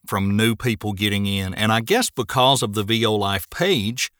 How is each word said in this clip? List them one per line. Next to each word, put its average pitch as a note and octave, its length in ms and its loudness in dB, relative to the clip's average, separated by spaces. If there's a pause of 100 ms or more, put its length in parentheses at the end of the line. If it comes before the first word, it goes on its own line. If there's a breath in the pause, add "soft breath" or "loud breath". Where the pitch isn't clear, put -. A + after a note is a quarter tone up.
from G2 300 0
new A2 180 2
people G#2+ 380 -4
getting G2+ 360 -2
in. G2 260 -2
And G#2+ 180 2
I A2+ 80 4
guess G#3+ 300 0
because C3 520 2
of G#2+ 120 -4
the G#2+ 100 -2
V A2+ 220 0
O G#2+ 100 2
Life G2 340 -2
page C3 720 -2